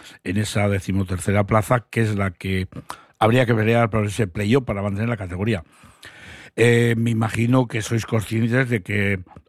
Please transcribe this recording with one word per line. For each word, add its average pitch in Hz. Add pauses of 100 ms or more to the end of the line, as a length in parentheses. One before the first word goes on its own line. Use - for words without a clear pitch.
(240)
en 95
esa 104
decimotercera 95
plaza, 110
que 113
es 107
la 98
que 95 (500)
habría 117
que 120
pelear 117
por 104
ese 104
playoff 104
para 101
mantener 101
la 120
categoría. 95 (920)
Eh, 117
me 117
imagino 117
que 110
sois 113
conscientes 117
de 117
que, 101 (300)